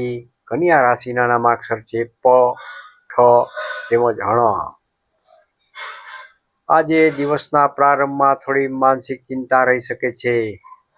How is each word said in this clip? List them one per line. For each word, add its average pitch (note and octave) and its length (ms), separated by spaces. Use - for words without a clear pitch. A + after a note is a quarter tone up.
કન્યા D#3 340
રાશિના B2 460
નામાક્ષર A#2 540
છે A2+ 220
પ, - 200
ઠ - 100
તેમજ A#2 300
હણ. G#2+ 540
આજે D#3+ 420
દિવસના C#3+ 560
પ્રારંભમાં C#3 680
થોડી C3+ 320
માનસિક C3 560
ચિંતા C3 400
રહી B2+ 180
શકે B2 300
છે, A#2 500